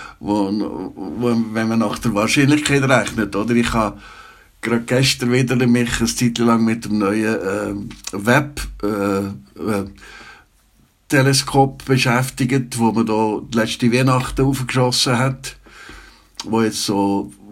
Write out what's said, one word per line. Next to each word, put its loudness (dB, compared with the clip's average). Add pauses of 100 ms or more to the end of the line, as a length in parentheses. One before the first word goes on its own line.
(200)
wo, -4 (260)
wo, 0
wenn -2
man 0
nach -2
der -2
Wahrscheinlichkeit 2
rechnet, 0
oder? 0
Ich 2
habe -2 (640)
gerade 0
gestern 0
wieder 2 (120)
mich 2
eine 0
Zeit 0
lang 4
mit 0
dem -2
neuen, 0 (100)
ähm, -4 (240)
Webb, 0 (220)
äh, -2
äh, -6 (1200)
Teleskop 2
beschäftigt, 0
wo 4
man 2
da 0 (120)
letzte 0
Weihnachten 2
aufgeschossen 0
hat, -4 (880)
wo 0
jetzt -2
so -2 (200)